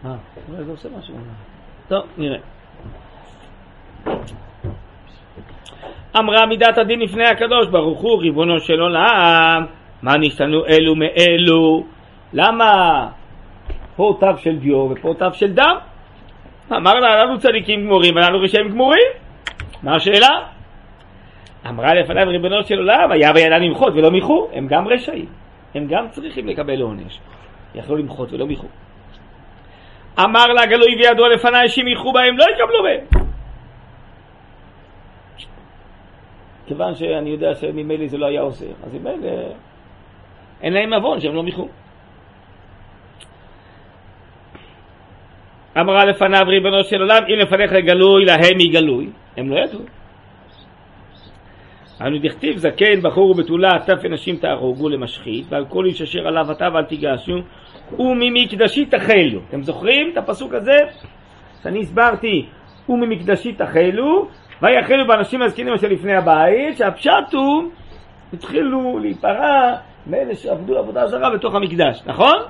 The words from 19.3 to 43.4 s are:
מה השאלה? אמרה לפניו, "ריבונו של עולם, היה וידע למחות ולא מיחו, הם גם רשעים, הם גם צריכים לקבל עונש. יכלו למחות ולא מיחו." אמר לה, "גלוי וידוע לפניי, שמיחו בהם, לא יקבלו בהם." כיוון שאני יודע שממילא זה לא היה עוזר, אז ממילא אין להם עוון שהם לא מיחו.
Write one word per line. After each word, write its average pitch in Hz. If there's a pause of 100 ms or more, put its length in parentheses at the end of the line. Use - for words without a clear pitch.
מה 139
השאלה? 196 (1400)
אמרה 123
לפניו, 180
"ריבונו 180
של 202
עולם, 220
היה 156
וידע 160
למחות 175
ולא 156
מיחו, 190
הם 135
גם 165
רשעים, 247 (480)
הם 147
גם 214
צריכים 139
לקבל 139
עונש. 101 (540)
יכלו 143
למחות 131
ולא 131
מיחו." 147 (1500)
אמר 226
לה, 240
"גלוי 233
וידוע 240
לפניי, 240
שמיחו 247
בהם, 254
לא 302
יקבלו 453
בהם." - (3500)
כיוון 170
שאני 156
יודע 151
שממילא 151
זה 139
לא 147
היה 143
עוזר, - (120)
אז 120
ממילא - (1300)
אין 160
להם 220
עוון 175
שהם 147
לא 165
מיחו. 175 (4000)